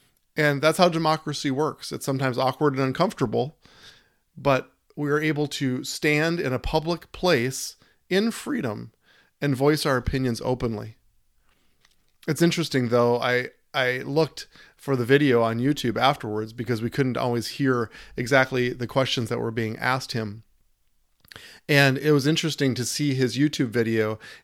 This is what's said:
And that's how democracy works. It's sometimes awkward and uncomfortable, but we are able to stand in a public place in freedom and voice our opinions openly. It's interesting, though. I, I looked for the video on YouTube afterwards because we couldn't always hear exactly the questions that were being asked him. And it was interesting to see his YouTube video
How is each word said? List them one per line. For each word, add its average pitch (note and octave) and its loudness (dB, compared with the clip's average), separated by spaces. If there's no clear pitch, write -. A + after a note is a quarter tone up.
And C#3+ 2
that's D#3 4
how F3+ 6
democracy D#3 0
works. C3+ -4
It's C#3 -8
sometimes C3 0
awkward C3+ 2
and C3+ 0
uncomfortable, C3 -2
but C3+ 0
we D3 -4
are D3 2
able D3+ 0
to C3 -4
stand D#3+ 0
in C#3 -2
a B2+ -2
public D#3+ -2
place C3 0
in G3+ 2
freedom A#2+ -6
and C#3+ 0
voice D3 2
our C3+ 2
opinions B2 -2
openly. A2+ -4
It's D#3+ 0
interesting, D3+ 2
though. A#2+ 4
I, B2 0
I B2+ 0
looked C#3 -2
for C#3 -2
the B2 0
video C3 6
on A2+ 0
YouTube B2 -2
afterwards A2 0
because A#2 -4
we A#2 -2
couldn't B2+ 0
always A#2+ -2
hear B2+ 0
exactly B2+ 2
the A#2+ -6
questions B2+ 0
that A#2 -4
were A#2 -4
being A2+ -4
asked C3 -2
him. A2 -8
And C#3 4
it D3+ 2
was C#3 2
interesting D3 0
to A#2+ -4
see C#3+ -2
his B2+ 0
YouTube D3 0
video A2 0